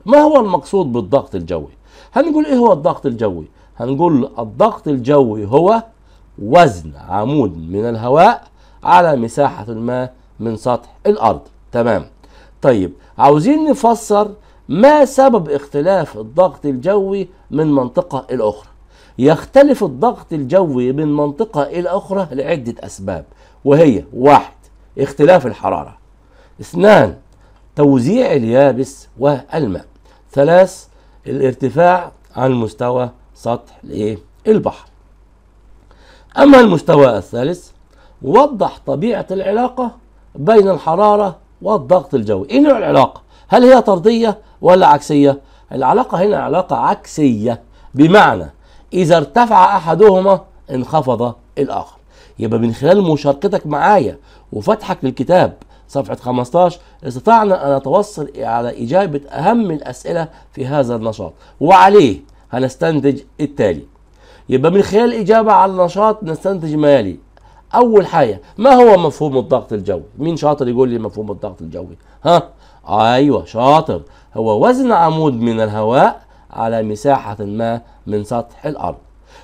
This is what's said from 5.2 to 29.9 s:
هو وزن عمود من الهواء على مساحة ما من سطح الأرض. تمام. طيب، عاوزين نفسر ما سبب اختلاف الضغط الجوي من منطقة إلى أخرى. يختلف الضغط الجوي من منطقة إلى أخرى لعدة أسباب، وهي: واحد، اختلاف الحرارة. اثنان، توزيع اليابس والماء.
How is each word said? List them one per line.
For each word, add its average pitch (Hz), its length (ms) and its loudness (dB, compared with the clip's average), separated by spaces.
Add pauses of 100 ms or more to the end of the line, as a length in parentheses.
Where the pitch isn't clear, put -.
هو 180 380 0 (560)
وزن 104 520 0 (180)
عمود 104 480 -2
من 95 320 -8
الهواء 135 540 2 (400)
على 170 320 4
مساحة 117 580 -4
ما 123 360 -6 (300)
من 110 160 -8
سطح - 400 -6 (100)
الأرض. 110 360 0 (300)
تمام. 117 340 -2 (560)
طيب، 117 320 0 (240)
عاوزين 180 520 2
نفسر 214 600 0 (380)
ما 269 360 4
سبب 233 440 0
اختلاف 147 680 -4
الضغط 139 480 -2
الجوي 190 640 -4 (220)
من 151 200 -2
منطقة 131 600 -4
إلى 113 180 -2
أخرى. - 200 -10 (500)
يختلف 214 640 2
الضغط 165 500 -4
الجوي 139 580 -2
من 147 220 -2
منطقة 147 500 -4
إلى 170 260 -6
أخرى 190 420 -6
لعدة 135 480 -6
أسباب، 95 460 -12 (400)
وهي: 143 380 4 (100)
واحد، 131 400 2 (440)
اختلاف 147 500 2
الحرارة. 92 500 -8 (640)
اثنان، 175 560 2 (580)
توزيع 147 580 2
اليابس 127 720 0 (120)
والماء. 127 640 -4 (460)